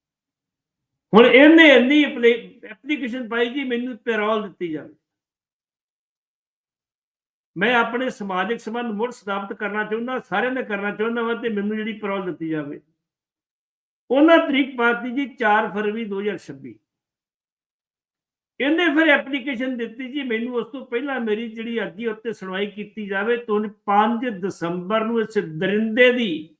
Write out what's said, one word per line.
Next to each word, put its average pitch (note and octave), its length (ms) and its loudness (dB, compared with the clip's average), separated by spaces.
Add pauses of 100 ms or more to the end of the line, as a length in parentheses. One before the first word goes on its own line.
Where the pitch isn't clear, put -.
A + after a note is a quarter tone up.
(1160)
ਹੁਣ A#3 120 10
ਇਹਨੇ D#4 420 10
ਇੰਨੀ C#4 360 6
ਐਪਲੀ-, A#3 640 0
ਐਪਲੀਕੇਸ਼ਨ B3+ 600 -8
ਪਾਈ A#3 220 -2
ਕਿ C4+ 140 -6
ਮੈਨੂੰ B3 320 -6
ਪੈਰੋਲ G#3+ 520 -2
ਦਿੱਤੀ E3 240 -10
ਜਾਵੇ। D3+ 220 -12 (2500)
ਮੈਂ G#3+ 180 2
ਆਪਣੇ A#3+ 360 0
ਸਮਾਜਿਕ G3+ 500 -4
ਸੰਬੰਧ A#3 320 -6
ਮੁੜ A3 180 -4
ਸਥਾਪਿਤ G3+ 460 -8
ਕਰਨਾ G#3 280 -4
ਚਾਹੁੰਦਾ, A#3 360 -6
ਸਾਰਿਆਂ A3 320 -2
ਨਾਲ B3+ 120 -6
ਕਰਨਾ G3+ 260 -6
ਚਾਹੁੰਦਾ A#3 320 -4
ਵਾਂ, A#3 140 -2
ਤੇ A#3 120 -6
ਮੈਨੂੰ G#3 280 -2
ਜਿਹੜੀ G#3+ 160 -6
ਪੈਰੋਲ G3 320 -6
ਦਿੱਤੀ E3 240 -8
ਜਾਵੇ। D3+ 320 -6 (1300)
ਉਹਨਾਂ D#4 280 6
ਤਰੀਕ C#4 380 0
ਪਾਤੀ A#3+ 360 -2
ਜੀ C4 220 -6
ਚਾਰ G#3+ 360 2
ਫਰਵਰੀ G#3 340 -4
ਦੋ G3 160 -6
ਹਜ਼ਾਰ G3+ 180 -6
ਛੱਬੀ। C3+ 400 -18 (1800)
ਇਹਨੇ D#4+ 240 0
ਫਿਰ D#4+ 240 2
ਐਪਲੀਕੇਸ਼ਨ C4+ 680 -2
ਦਿੱਤੀ A#3+ 360 -10
ਜੀ, C#4+ 100 -6
"ਮੈਨੂੰ A#3+ 320 -4
ਉਸ A#3 180 -4
ਤੋਂ B3+ 140 -14
ਪਹਿਲਾਂ C4 340 -6
ਮੇਰੀ A3+ 280 -4
ਜਿਹੜੀ A3+ 320 -8
ਅਰਜ਼ੀ F#3+ 260 -8
ਉੱਤੇ A3 260 -6
ਸੁਣਵਾਈ F#3+ 340 -6
ਕੀਤੀ G3+ 400 -12
ਜਾਵੇ।" G3+ 300 -2
ਤੋਂ A3 180 -4
ਉਹਨੇ G#3+ 140 0
ਪੰਜ A3+ 600 0
ਦਸੰਬਰ F#3 760 -4
ਨੂੰ A#3 160 -2
ਇਸ G#3+ 180 -4
ਦਰਿੰਦੇ G#3 760 2
ਦੀ A3+ 360 -4 (120)